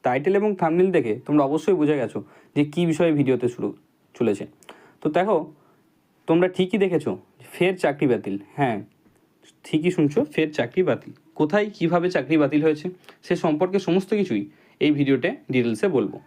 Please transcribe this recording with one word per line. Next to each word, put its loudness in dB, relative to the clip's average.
টাইটেল 2
এবং 2
থাম্বনেল 2
দেখে 0
তোমরা 2
অবশ্যই 0
বুঝে 2
গেছো -6
যে 2
কী 0
বিষয়ে 2
ভিডিওতে 2
শুরু -6
চলেছে। -2
তো -4
দেখো, 2
তোমরা 4
ঠিকই 0
দেখেছো, 0
ফের 0
চাকরি 0
বাতিল। -2
হ্যাঁ, 0
ঠিকই 0
শুনছো, 2
ফের 0
চাকরি -2
বাতিল। -4
কোথায়, 0
কীভাবে 0
চাকরি 0
বাতিল 2
হয়েছে, 0
সে 0
সম্পর্কে 0
সমস্ত 0
কিছুই -2
এই 4
ভিডিওতে 2
ডিটেলসে 0
বলবো। -2